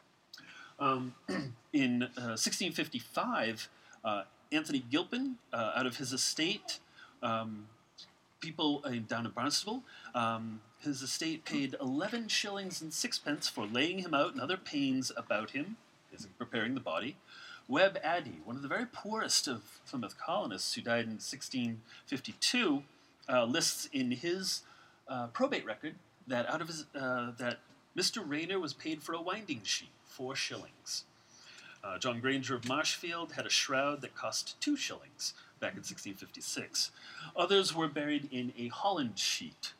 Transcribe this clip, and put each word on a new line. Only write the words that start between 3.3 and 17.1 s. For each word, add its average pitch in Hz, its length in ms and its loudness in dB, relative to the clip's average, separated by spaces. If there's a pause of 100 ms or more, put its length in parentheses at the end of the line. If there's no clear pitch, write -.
uh, 104 180 2 (300)
Anthony 151 380 2
Gilpin, 262 460 0 (160)
uh, 113 220 0
out 127 120 2
of 120 100 0
his 127 160 -4
estate, 165 640 0 (440)
um, 113 440 -2 (760)
people 156 440 2
in, 120 220 -2
down 117 200 -2
in - 60 -4
Barnstable, 147 500 0 (320)
um, 113 460 0 (180)
his 139 240 -2
estate 156 420 -2
paid 139 360 -2
eleven 196 480 0
shillings 196 540 -2
and 156 100 -8
sixpence - 560 0
for 110 180 -2
laying 147 340 2
him 180 120 -2
out 147 200 4
and 269 100 -4
other 175 160 0
pains 135 580 2
about 110 340 0
him, 180 280 -4 (340)
is 92 140 -12 (120)
preparing 120 360 0
the 131 60 -2
body. 95 360 -2 (520)